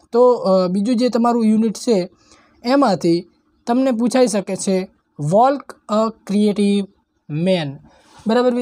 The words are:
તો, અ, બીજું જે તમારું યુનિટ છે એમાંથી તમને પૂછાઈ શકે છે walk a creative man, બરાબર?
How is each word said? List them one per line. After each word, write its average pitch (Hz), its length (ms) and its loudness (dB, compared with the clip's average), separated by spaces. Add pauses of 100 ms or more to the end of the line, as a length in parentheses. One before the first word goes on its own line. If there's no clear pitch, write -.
(120)
તો, 247 220 4
અ, 190 340 0
બીજું 202 280 -2
જે 247 140 0
તમારું 233 360 0
યુનિટ 220 280 2
છે 190 360 -2 (540)
એમાંથી 196 680 0 (380)
તમને 262 240 0
પૂછાઈ 247 360 0
શકે 190 280 -4
છે 190 340 -4 (320)
walk 233 520 0 (200)
a 220 140 0 (240)
creative 202 540 0 (480)
man, 165 380 -2 (560)
બરાબર? 247 240 0 (100)